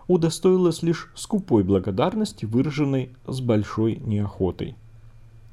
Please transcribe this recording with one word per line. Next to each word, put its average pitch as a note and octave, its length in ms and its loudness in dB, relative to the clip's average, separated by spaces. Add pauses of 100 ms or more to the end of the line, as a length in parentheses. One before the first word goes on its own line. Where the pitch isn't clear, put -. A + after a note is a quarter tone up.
удостоилась F3+ 760 2
лишь E3 320 -2
скупой - 500 0
благодарности, G#2+ 800 0
выраженной C3+ 640 0 (160)
с C3+ 140 -6
большой A2 560 0
неохотой. G2+ 800 -4 (760)